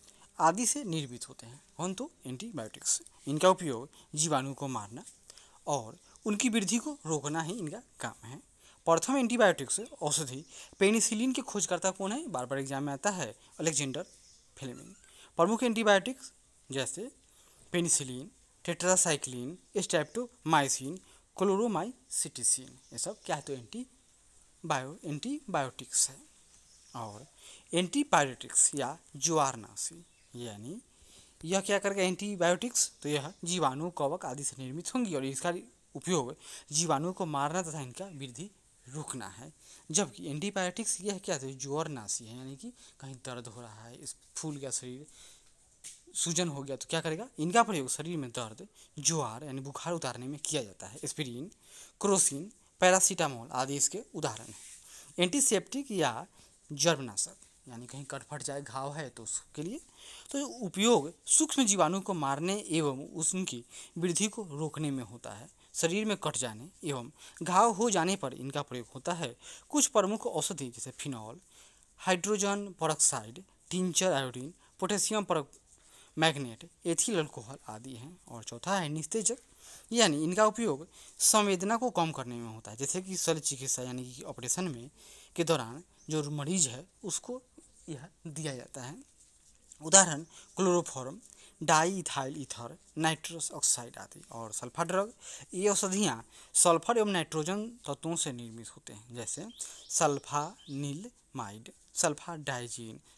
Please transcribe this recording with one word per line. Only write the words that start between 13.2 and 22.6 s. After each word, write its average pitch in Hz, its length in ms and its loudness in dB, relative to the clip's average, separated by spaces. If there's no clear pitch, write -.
अलेक्जेंडर 147 420 0
फ्लेमिंग। 139 380 -12
प्रमुख 208 260 4
एंटीबायोटिक्स 220 720 4
जैसे 139 400 -4
पेनिसिलिन, 151 580 0
टेट्रासाइक्लिन, 160 920 0
स्ट्रेप्टोमाइसिन, 156 1200 0
क्लोरोमाइसिटिसिन, 185 1400 0